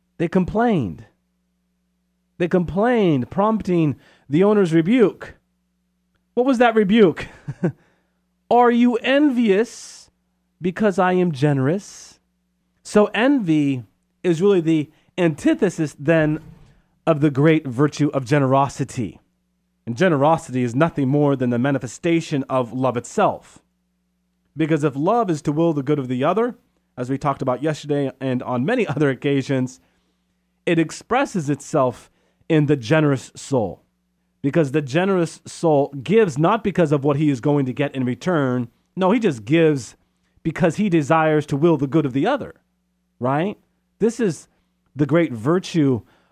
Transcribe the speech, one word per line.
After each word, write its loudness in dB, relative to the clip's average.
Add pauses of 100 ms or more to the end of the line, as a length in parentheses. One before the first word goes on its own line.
(180)
They -2
complained. -2 (1300)
They -2
complained, 0
prompting 0 (340)
the 2
owner's 2
rebuke. 2 (1000)
What 2
was 2
that 6
rebuke? 4 (340)
<laughs> -2 (760)
"Are 4
you 4
envious 0 (520)
because -2
I 2
am 2
generous?" -2 (600)
So 2
envy 0 (400)
is 0
really 4
the 0 (280)
antithesis -2
then 0 (640)
of 2
the 2
great 2
virtue 0
of -2
generosity. -2 (640)
And -8
generosity 0
is -4
nothing 0
more 2
than -2
the 0
manifestation -4
of -2
love -2
itself. -4 (920)
Because 0
if -2
love 0
is -2
to -4
will 0
the -4
good -2
of -6
the -4
other, 0 (400)
as -8
we -4
talked -4
about -4
yesterday -4 (100)
and -4
on -4
many -2
<laughs> -4
other 2
occasions, -2 (840)
it 0
expresses -4
itself -2 (380)
in 2
the 2
generous 0
soul. -4 (580)
Because 0
the -2
generous -2
soul 0 (120)
gives 0
not 0
because 0
of 0
what 0
he 0
is -2
going 0
to -6
get -4
in -4
return. -2 (260)
No, 0
he 2
just -2
gives 0 (460)
because 0
he 0
desires 2
to -4
will 4
the -2
good 0
of -6
the -2
other, -6 (640)
right? -4 (420)
This 0
is -4 (480)
the 0
great 0
virtue -2 (280)